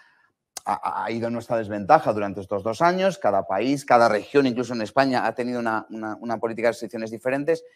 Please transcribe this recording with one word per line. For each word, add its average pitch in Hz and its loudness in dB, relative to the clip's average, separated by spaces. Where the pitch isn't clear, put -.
ha, 95 -4
ha 104 -4
ido 117 -4
en 117 -6
nuestra 117 -4
desventaja 110 2
durante 101 -4
estos 98 -6
dos 113 -2
años. 185 2
Cada 98 2
país, 127 -2
cada 117 8
región, 107 2
incluso 120 -2
en 113 -4
España, 127 0
ha 113 -2
tenido 123 -4
una, 110 -2
una, 110 -8
una 113 -4
política 113 0
de 113 2
restricciones 113 -8
diferentes, 143 -2